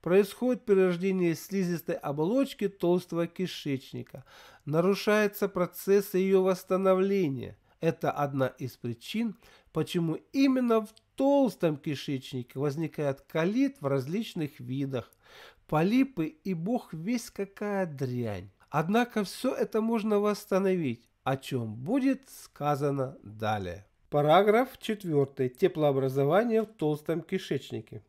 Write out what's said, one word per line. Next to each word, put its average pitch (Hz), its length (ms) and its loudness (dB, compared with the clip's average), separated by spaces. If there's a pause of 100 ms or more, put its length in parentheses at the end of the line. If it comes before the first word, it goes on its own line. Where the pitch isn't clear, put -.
происходит 202 640 0
перерождение 185 720 2
слизистой 175 600 -4
оболочки 196 720 -2
толстого 175 600 0
кишечника. 135 960 -8 (420)
Нарушается 202 800 2
процесс 196 680 0
её 190 260 4
восстановления. 185 1120 2 (240)
Это 160 300 -2
одна 139 380 0
из 127 280 -8
причин, 202 600 -6 (360)
почему 160 460 -2 (160)
именно 254 480 4
в 214 80 -8 (240)
толстом 269 640 2
кишечнике 135 800 -6
возникает 143 640 -4
колит 220 600 -2
в 147 40 -4
различных 151 720 -4
видах, 131 520 -6 (560)
полипы 196 580 0
и - 300 -6
бог 180 360 -4
весть 190 380 -6
какая 196 560 -4
дрянь. 123 640 -6 (220)
Однако 208 520 0
всё 254 300 -4
это 220 260 -2
можно 214 400 0
восстановить, 190 880 0 (160)
о 131 140 0
чём 117 380 -6
будет 247 540 0
сказано 143 920 -2
далее. 104 640 -6 (240)
Параграф 202 720 4
четвёртый. 143 720 0
Теплообразование 151 1120 2
в 214 60 -4
толстом 151 540 -2
кишечнике. 131 880 -6